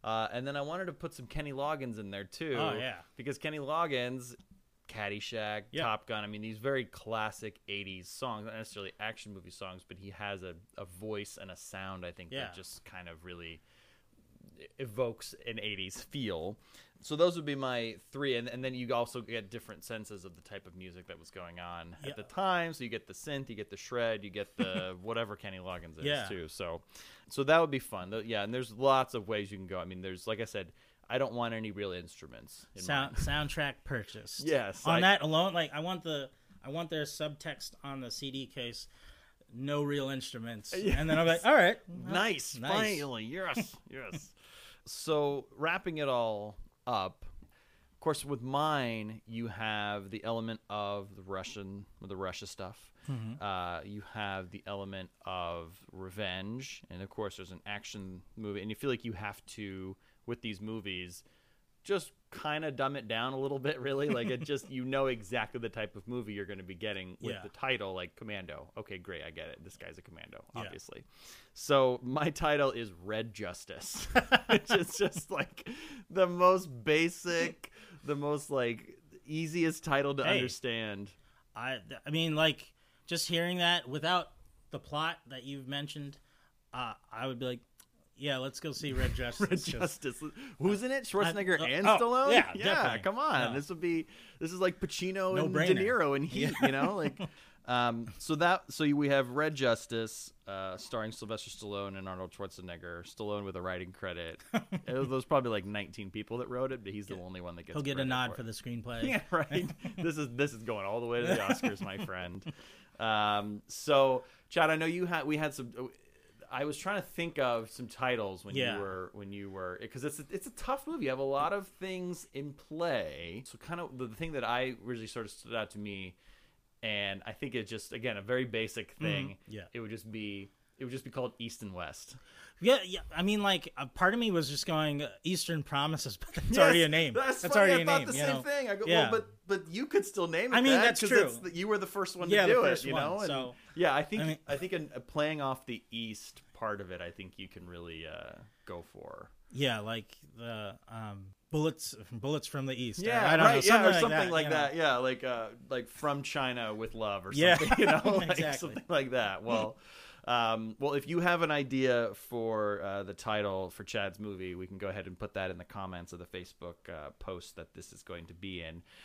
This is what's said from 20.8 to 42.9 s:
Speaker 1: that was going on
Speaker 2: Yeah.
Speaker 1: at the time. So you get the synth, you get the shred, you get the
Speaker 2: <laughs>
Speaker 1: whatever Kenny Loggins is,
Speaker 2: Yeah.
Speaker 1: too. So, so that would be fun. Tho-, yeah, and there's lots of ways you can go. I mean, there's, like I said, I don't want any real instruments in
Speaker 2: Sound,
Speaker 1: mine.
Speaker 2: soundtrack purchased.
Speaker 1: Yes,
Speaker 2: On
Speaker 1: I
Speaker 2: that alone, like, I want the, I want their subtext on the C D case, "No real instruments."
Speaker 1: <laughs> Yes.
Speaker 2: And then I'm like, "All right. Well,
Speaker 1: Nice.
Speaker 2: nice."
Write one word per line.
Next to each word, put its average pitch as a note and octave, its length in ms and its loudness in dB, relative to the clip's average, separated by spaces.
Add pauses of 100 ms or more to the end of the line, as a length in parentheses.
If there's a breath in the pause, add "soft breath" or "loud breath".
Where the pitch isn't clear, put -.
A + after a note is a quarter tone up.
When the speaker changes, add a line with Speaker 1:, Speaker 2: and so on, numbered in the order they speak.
Speaker 1:
that E2+ 120 -14
was D#2+ 100 -20
going F2 300 -14
on F2 440 -10
Speaker 2:
Yeah. C#3 80 -10
Speaker 1:
at - 40 -12
the G#2+ 80 -12
time. F3 500 -2
So C3 100 -8
you A#2 60 -8
get A2 160 -8
the F#2+ 80 -16
synth, C#3 360 -8
you A2+ 60 -10
get G#2 140 -10
the G2+ 80 -12
shred, A2+ 460 -2
you G#2 60 -10
get G2 280 -8
the F#2 400 -2
Speaker 2:
<laughs> F2 40 -16
Speaker 1:
whatever A2 340 -4
Kenny F#2+ 240 -10
Loggins F2 400 -10
is, - 60 -6
Speaker 2:
Yeah. C#3+ 220 0
Speaker 1:
too. F2+ 200 -6
So, E2+ 340 -6 (480 loud breath)
so C#3 140 0
that D#3 160 8
would D#3+ 100 4
be C#3 100 0
fun. F#2 300 -8
Tho-, G#2+ 160 -4
yeah, A2 180 -2
and A2 100 -4
there's B2 180 -4
lots C3 420 4
of G#2 140 -4
ways G#2 240 -2
you G#2 60 -10
can F#2+ 100 -10
go. F#2 120 -4
I E2+ 60 -4
mean, F#2 160 -10
there's, F#2 240 -6
like A2 140 -2
I A2+ 60 -2
said, F#2+ 260 -6 (360 soft breath)
I B2+ 120 0
don't B2+ 140 0
want A#2 200 0
any A2 180 -4
real G2 200 -4
instruments D2 760 -14 (100)
in G2 60 -12
Speaker 2:
Sound, C3+ 340 -2 (120)
Speaker 1:
mine. D3 200 0
Speaker 2:
soundtrack C#3+ 260 -2 (100)
purchased. A#2 640 -6
Speaker 1:
Yes, B2 400 0
Speaker 2:
On E3 80 6
Speaker 1:
I E3+ 60 6
Speaker 2:
that F#3+ 200 8
alone, D#3+ 320 2
like, E3 200 0
I D3+ 80 -4
want F3 220 -4
the, C#3+ 280 -4 (320 soft breath)
I B2+ 60 -10
want D#3+ 200 -4
their D#3 140 -2
subtext D3 720 -6 (100)
on C#3 180 -8
the A#2+ 80 -8
C C#3 220 -6
D C3+ 160 -6
case, A#2+ 400 -8 (640 soft breath)
"No C#3+ 300 0
real C#3+ 260 0
instruments." A#2 640 -6
Speaker 1:
<laughs> - 20 -4
Yes. F3+ 220 4
Speaker 2:
And D#3 100 2
then D#3 120 4
I'm E3 80 6
like, E3+ 180 4
"All C4+ 80 10
right. F#3+ 240 8 (100)
Well, B2 280 -8
Speaker 1:
Nice. F3+ 420 0
Speaker 2:
nice." B2+ 140 -2 (260)